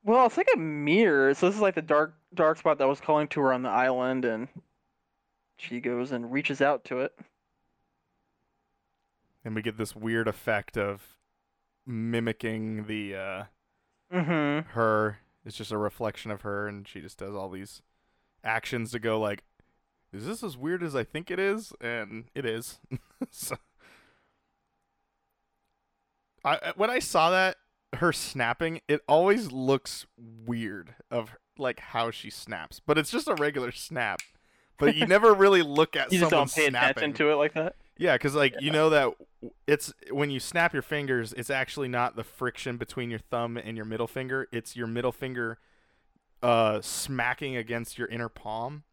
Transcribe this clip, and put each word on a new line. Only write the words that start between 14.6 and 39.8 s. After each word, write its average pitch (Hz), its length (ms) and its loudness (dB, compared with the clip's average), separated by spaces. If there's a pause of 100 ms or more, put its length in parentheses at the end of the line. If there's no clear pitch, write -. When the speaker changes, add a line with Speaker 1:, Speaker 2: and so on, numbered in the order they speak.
Speaker 2:
her. 107 480 0 (260)
It's 110 100 -16
just 110 160 -10
a 107 60 -4
reflection 104 520 -6
of 104 120 -8
her, 101 260 -6
and 101 180 -12
she - 140 -18
just 85 180 -18
does 95 180 -12
all 98 140 -8
these 95 320 -14 (640)
actions 113 480 -4
to 120 80 -6
go 110 200 0
like, 104 240 -2 (680)
"Is 104 140 -12
this 220 180 -8
as 160 140 -10
weird 170 260 -4
as 156 120 -6
I 123 100 0
think 165 260 -10
it 180 80 -4
is?" 202 400 -4
And 113 460 -8 (100)
it 123 100 -6
is. 113 340 -6 (120)
<laughs> - 400 -12
So, - 240 -8 (3000)
I, 147 120 2
I, 170 200 -6
when 208 140 2
I 247 100 0
saw 165 320 2
that, 185 260 2 (380)
her 160 180 2
snapping, 139 760 -4
it 147 200 2
always 185 440 4
looks 131 540 0 (120)
weird 113 760 -8 (160)
of, 113 240 -6 (220)
like, 127 220 -4
how 117 320 -4
she - 180 -14
snaps. 87 560 -12
But 151 120 4
it's 156 140 0
just 294 160 -4
a 240 80 2
regular 143 360 -2
snap. 117 500 -6 (560)
But 147 180 6
you 156 100 2
Speaker 1:
<laughs> - 20 -4
Speaker 2:
never 208 260 8
really 196 280 8
look 151 340 2
at 135 160 0
Speaker 1:
You 185 80 4
just 170 100 4
Speaker 2:
someone 147 180 4
Speaker 1:
don't 127 80 -6
pay 156 120 4
attention 127 260 2
Speaker 2:
snapping. 139 200 -2
Speaker 1:
to 151 180 2
it 151 40 4
like 147 180 2
that? 165 220 -4 (220)
Speaker 2:
Yeah, 160 200 2
'cause, 139 180 -2
like, 139 260 4
you 135 60 -4
Speaker 1:
Yeah. 147 60 0
Speaker 2:
know 156 180 4
that 147 120 6 (380)
w-, - 120 -16 (140)
it's, 143 240 0 (200)